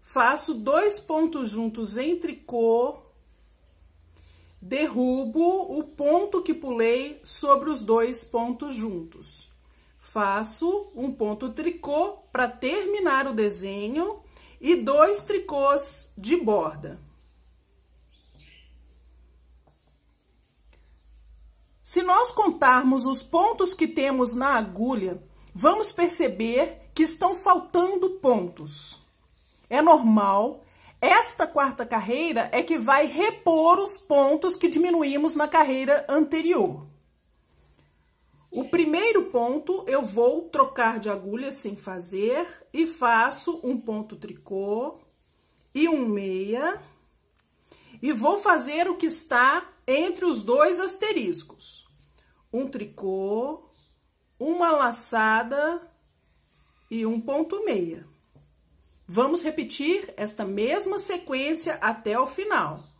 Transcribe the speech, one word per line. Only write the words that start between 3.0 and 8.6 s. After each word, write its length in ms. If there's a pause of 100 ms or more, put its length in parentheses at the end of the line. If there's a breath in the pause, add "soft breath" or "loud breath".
derrubo 1160
o 60 (140)
ponto 440
que 140
pulei 680
sobre 440
os 140
dois 400
pontos 500